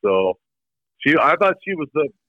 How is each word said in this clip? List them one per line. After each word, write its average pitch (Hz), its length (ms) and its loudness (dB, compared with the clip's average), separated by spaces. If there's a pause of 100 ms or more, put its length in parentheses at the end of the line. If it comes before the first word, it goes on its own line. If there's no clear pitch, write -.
So 95 380 0 (600)
she, 147 180 0
I 151 200 2
thought 190 180 2 (120)
she 196 80 -6
was 156 200 -8
the, 147 140 -2 (200)